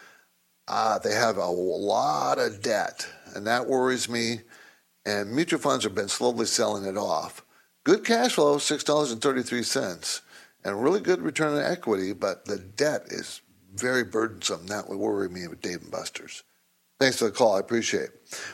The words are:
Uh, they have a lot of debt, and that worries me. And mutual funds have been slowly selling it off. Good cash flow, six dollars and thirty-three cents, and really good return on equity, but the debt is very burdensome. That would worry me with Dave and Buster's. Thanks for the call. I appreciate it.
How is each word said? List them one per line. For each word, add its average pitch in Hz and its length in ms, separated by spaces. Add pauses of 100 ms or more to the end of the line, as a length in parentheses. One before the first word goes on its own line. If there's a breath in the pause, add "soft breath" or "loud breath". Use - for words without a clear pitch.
(680 soft breath)
Uh, 107 320
they 107 140
have 113 240
a 90 100
lot 101 920
of 113 220
debt, 104 460 (260)
and 101 140
that 120 200
worries 127 420
me. 117 320 (640 soft breath)
And 104 260
mutual 151 300
funds 131 240
have 98 100
been 101 140
slowly 117 360
selling 107 380
it 95 140
off. 90 440 (440 soft breath)
Good 214 180
cash 233 300
flow, 147 240
six 143 260
dollars 151 300
and 113 80
thirty-three 123 420
cents, 98 580 (440 loud breath)
and 101 180
really 180 160
good 175 220
return 156 320
on 143 100
equity, 104 480
but 98 320
the 104 140
debt 104 480
is - 340 (340)
very 123 300
burdensome. 95 640
That 101 220
would 98 80
worry 101 320
me 90 180
with 82 140
Dave 87 220
and - 60
Buster's. - 540 (560)
Thanks 131 200
for 120 60
the 104 60
call. 107 240
I 98 60
appreciate 104 420
it. - 500